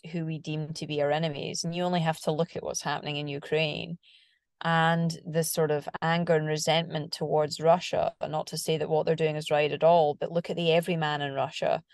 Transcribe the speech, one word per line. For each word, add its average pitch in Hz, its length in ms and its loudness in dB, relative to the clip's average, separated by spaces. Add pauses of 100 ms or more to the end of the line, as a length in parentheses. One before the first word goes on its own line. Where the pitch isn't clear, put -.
(120)
who 165 140 -4
we 160 120 -4
deem 156 360 -6
to 160 120 -10
be 147 140 -2
our 143 100 2
enemies. 151 540 -2
And 170 100 -4
you 175 100 -2
only 180 160 0
have 160 200 0
to 165 120 -2
look 156 220 -2
at - 80 -6
what's - 200 -6
happening 147 340 -4
in 147 120 -6
Ukraine 151 720 -4 (640)
and 165 600 2
the 160 200 0
sort 160 260 0
of 147 180 -2 (140)
anger 165 320 2
and 156 120 2
resentment 156 680 0
towards 151 480 0
Russia, 165 600 4
but 143 100 -4
not 156 180 -4
to 160 100 -8
say 160 180 0
that 151 140 -2
what 151 160 2
they're 165 100 2
doing 156 200 0
is 156 140 -4
right 147 220 2
at 151 120 -2
all, 160 300 6
but - 180 -6
look 170 180 -2
at 170 60 -4
the 170 160 2
everyman 160 500 2
in 139 100 -4
Russia 135 500 -2 (120)